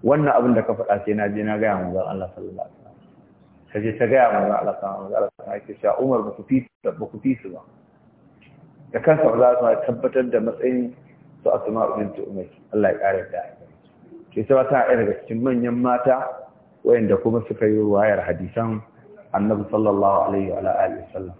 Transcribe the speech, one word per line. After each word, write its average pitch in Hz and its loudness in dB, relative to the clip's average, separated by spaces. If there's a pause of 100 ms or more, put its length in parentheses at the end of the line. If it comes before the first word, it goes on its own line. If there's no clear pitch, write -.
wannan 147 4
abin 120 6
da 113 4
ka 113 -2
faɗa 101 0
sai 107 0
na 104 0
je 104 -4
na 107 -2
gaya 107 2
manzon 92 -4
Allah 95 -8
sallallahu 92 -12
alaihi - -20
wasallam." - -20
Ta 107 -6
je 107 -4
ta 120 2
gaya 127 6
manzon 104 0
Allah 101 -2
sallallahu 98 -8
alaihi 107 0
wasallam, 104 -12
ya 104 -2
ce, - -2
"Umar, 131 2
ba 104 -8
ku 104 -16
fi, 131 -2 (160)
ba - -4 (140)
ku - -16
fi 131 -2
su 98 -14
ba." 80 -16 (1300)
Da 117 -4
kansa 156 4
manzon 120 2
Allah 123 4
ya - 2
tabbatar 127 -2
da 117 2
matsayin 123 -2 (500)
su 92 2
Asma 110 -2
bint 104 -8
Umayr, 92 -12 (240)
Allah 101 2
ya - -2
ƙara 98 0
yarda. 90 -8 (920)
Ke 113 -6
sa 131 4
tana 131 2
ɗaya 123 4
daga 104 0
cikin 113 -6
manyan 123 0
mata 127 0 (380)
wayanda 110 4
kuma 113 0
suka 107 -2
yi 107 4
ruwayar 104 2
hadisan 107 -4 (520)
Annabi 104 0
sallallahu 101 2 (100)
alaihi 98 -2
wa 90 -4
alihi 95 -2
wasallam. 92 -12